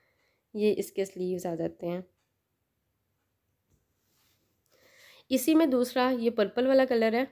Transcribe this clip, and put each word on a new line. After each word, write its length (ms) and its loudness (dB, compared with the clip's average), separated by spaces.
ये 200 2
इसके 320 -4
स्लीव्स 400 -6
आ 100 -6
जाते 320 -6
हैं। 160 -6
इसी 240 2
में 140 4
दूसरा 420 0
ये 200 -2
पर्पल 360 -2
वाला 200 4
कलर 280 0
है, 160 -2